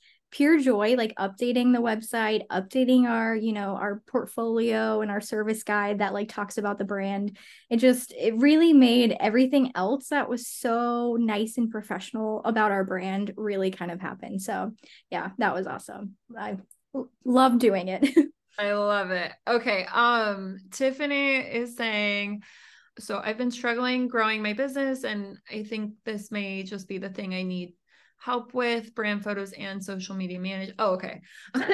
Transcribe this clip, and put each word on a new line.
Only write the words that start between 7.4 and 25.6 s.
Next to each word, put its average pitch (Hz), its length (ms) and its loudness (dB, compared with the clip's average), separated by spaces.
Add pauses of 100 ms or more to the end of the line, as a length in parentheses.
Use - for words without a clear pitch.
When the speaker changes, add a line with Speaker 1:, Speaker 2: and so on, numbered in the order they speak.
Speaker 1:
It 233 80 0
just, 247 400 2
it 220 180 0
really 311 380 6
made 247 440 8
everything 254 580 4
else 262 340 -2
that 285 180 0
was 233 180 -4
so 240 720 0
nice 220 400 0
and 226 140 0
professional 214 720 -6
about 220 280 2
our 196 120 2
brand 190 540 -4
really 196 340 -2
kind 180 200 -8
of 185 100 -8
happen. 190 380 -8
So 190 320 -4 (380)
yeah, 180 280 -6
that 208 160 2
was 185 140 -4
awesome. 202 480 -12 (220)
I 208 200 -8 (360)
l-, 254 160 -8 (140)
love 254 340 6
doing 196 300 2
it. 190 180 0 (300)
<laughs> - 240 -16
Speaker 2:
I 208 140 0
love 202 380 0
it. 175 200 -2 (160)
Okay. 226 420 0
Um, 214 680 2 (140)
Tiffany 277 680 0
is 240 400 -4
saying, 208 640 -2 (560)
"So 208 240 -6
I've 220 140 -4
been 247 140 -2
struggling 247 580 -2
growing 220 340 0
my 214 80 -2
business, 262 540 -2
and 202 320 -6 (120)
I 214 140 -8